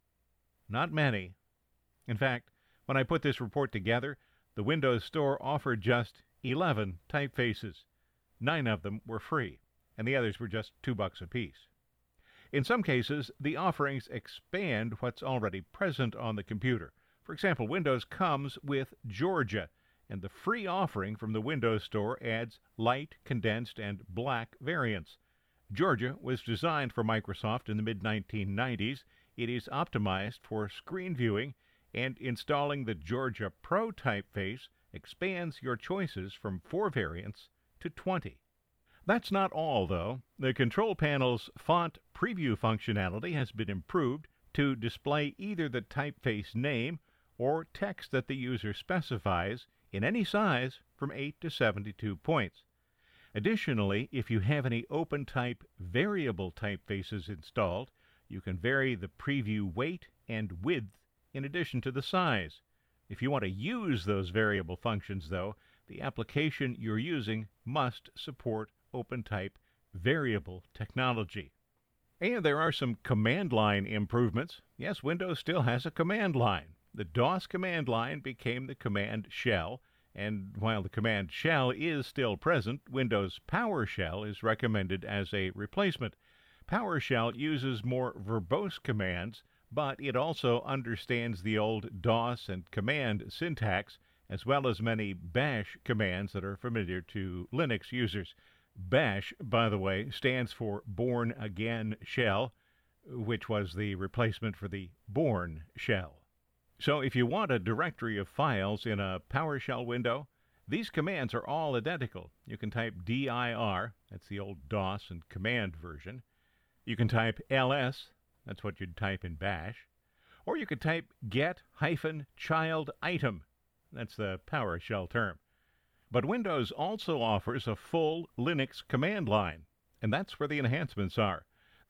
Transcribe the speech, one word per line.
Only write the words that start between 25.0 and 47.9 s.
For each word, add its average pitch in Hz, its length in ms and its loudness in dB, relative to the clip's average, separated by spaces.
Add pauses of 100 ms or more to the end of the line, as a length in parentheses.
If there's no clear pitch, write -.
Georgia 131 480 2
was 127 220 -2
designed 135 500 0
for 117 100 0
Microsoft 110 680 0
in 107 80 0
the 107 60 0
mid-nineteen 104 680 -2
nineties. 120 520 -2 (320)
It 117 120 -2
is 120 220 -4
optimized 104 720 0
for 107 240 -2
screen 180 480 -8
viewing, 120 380 2 (400)
and 127 240 -2
installing 143 680 0
the 110 120 -2
Georgia 104 640 -2
Pro 214 300 0
typeface 101 760 -4 (240)
expands 175 680 -6
your 127 160 -2
choices 151 560 -4
from 95 320 -4
four 190 240 0
variants 92 580 -4 (320)
to 170 100 -6
twenty. - 500 -4 (680)
That's 220 260 2
not 196 220 2
all, 135 340 2
though. 98 340 -2 (160)
The 131 160 2
control 190 400 4
panel's 135 640 2
font 170 420 2 (140)
preview 170 440 0
functionality 110 760 0
has 135 200 -2
been 107 160 -2
improved 139 580 0 (280)
to 139 200 4
display 143 640 -2
either 180 320 -4
the 120 120 -2
typeface 135 720 -4
name 135 460 0 (380)
or 151 360 0
text - 380 -6